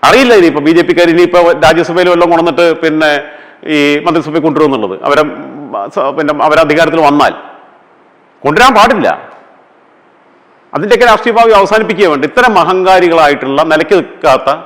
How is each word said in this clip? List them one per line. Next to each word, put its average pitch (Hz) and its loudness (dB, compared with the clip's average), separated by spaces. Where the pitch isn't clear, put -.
അറിയില്ല 240 4
ഇനിയിപ്പോ 165 2
ബി 147 0
ജെ 170 2
പിക്കാർ 170 0
ഇനിയിപ്പോ 175 2
രാജ്യസഭയിൽ 165 0
വല്ലതും 175 0
കൊണ്ടുവന്നിട്ട്, 165 0
പിന്നെ, 156 -2
ഈ 147 0
മന്ത്രിസഭയിൽ 156 -4
കൊണ്ടുവരുമെന്നുള്ളത്. 135 -2
അവരെ, 143 0
സ-, 135 -4
പിന്നെ, 147 -2
അവരെ 156 2
അധികാരത്തിൽ 160 0
വന്നാൽ 143 2
കൊണ്ടുവരാൻ 226 2
പാടില്ല. 170 -2
അതിൻ്റെയൊക്കെ 196 0
രാഷ്ട്രീയ 220 0
ഭാവി 226 2
അവസാനിപ്പിക്കുക 202 0
വേണ്ട. 147 -2
ഇത്തരം 226 0
അഹങ്കാരികളായിട്ടുള്ള, 165 0
നിലയ്ക്ക് 156 0
നിൽക്കാത്ത 143 -2